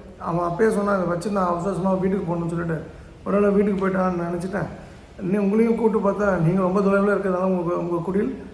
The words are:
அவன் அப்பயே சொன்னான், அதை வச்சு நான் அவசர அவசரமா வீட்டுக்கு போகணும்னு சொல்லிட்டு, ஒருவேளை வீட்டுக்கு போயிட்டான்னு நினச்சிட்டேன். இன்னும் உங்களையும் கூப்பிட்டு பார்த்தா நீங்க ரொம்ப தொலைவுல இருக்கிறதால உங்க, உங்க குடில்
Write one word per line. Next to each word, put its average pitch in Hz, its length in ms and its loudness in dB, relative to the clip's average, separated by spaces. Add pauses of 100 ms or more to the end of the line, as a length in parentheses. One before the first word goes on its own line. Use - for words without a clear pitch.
(180)
அவன் 175 320 -2
அப்பயே 214 200 2
சொன்னான், 202 260 0
அதை 180 100 0
வச்சு 170 240 -2
நான் 196 160 0
அவசர 175 240 -2
அவசரமா 185 240 0
வீட்டுக்கு 185 400 0
போகணும்னு 170 140 -2
சொல்லிட்டு, 165 340 -4 (420)
ஒருவேளை 202 300 2
வீட்டுக்கு 196 340 2
போயிட்டான்னு 185 340 0 (100)
நினச்சிட்டேன். 180 340 -4 (540)
இன்னும் 202 240 0
உங்களையும் 226 300 4
கூப்பிட்டு 208 360 2
பார்த்தா 196 280 2
நீங்க 170 220 4
ரொம்ப 185 200 2
தொலைவுல 196 340 4
இருக்கிறதால 185 280 0
உங்க, 180 320 0
உங்க 170 360 -2
குடில் 214 240 0 (180)